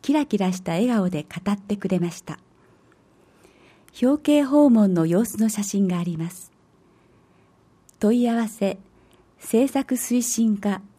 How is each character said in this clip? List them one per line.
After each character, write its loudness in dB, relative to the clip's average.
キ -2
ラ 2
キ -4
ラ 0
し -8
た -6
笑 0
顔 0
で -6
語 -8
っ -2
て -6
く -8
れ 0
ま -4
し -18
た。 -14
表 2
敬 2
訪 4
問 6
の 2
様 2
子 -12
の 0
写 -4
真 0
が -2
あ -4
り -6
ま -6
す。 -20
問 2
い 2
合 0
わ -2
せ、 -4
政 0
策 -2
推 -2
進 0
課 -4